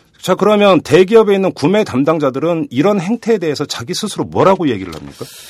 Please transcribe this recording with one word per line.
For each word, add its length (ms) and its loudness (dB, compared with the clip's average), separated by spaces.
자, 140 0
그러면 460 4
대기업에 540 4
있는 180 0
구매 320 0
담당자들은 880 -2
이런 300 0
행태에 380 -2
대해서 260 -4
자기 300 -10
스스로 300 -8
뭐라고 440 0
얘기를 260 -6
합니까? 300 -16